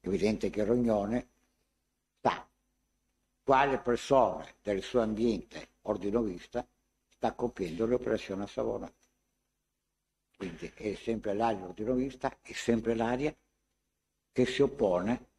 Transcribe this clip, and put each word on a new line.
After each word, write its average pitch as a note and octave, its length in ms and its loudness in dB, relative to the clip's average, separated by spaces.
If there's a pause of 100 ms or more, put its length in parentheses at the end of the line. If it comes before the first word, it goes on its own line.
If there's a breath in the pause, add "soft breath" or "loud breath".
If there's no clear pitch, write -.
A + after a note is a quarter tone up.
è - 60 -8
evidente G2 440 0
che G#2 140 -2
Rognone A2+ 640 2 (920)
sa - 240 0 (960)
quale C3+ 360 4
persona A#2+ 680 2 (160)
del G2 200 -2
suo - 200 0
ambiente A2 680 -2 (140)
ordinovista G#2 840 -2 (400)
sta - 280 -4
compiendo G2 520 -2
le A#2+ 80 2
operazioni A2+ 480 -2
a G2+ 40 -6
Savona. A2+ 440 -4 (1500)
Quindi F2 380 -10
è G#2 200 -4
sempre G#2+ 400 -4
l'area G#2+ 300 0
ordinovista, B2+ 760 -4
è - 100 -16
sempre A2+ 420 0
l'area B2 400 0 (1000)
che B2+ 140 4
si - 160 -2
oppone G#2 640 2 (120)